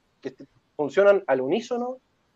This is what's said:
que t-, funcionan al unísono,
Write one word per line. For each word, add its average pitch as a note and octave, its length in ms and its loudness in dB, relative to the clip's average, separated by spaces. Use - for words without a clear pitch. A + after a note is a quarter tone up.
que - 120 -12
t-, - 120 -20
funcionan G3 500 2
al C3+ 140 0
unísono, A#3 560 -4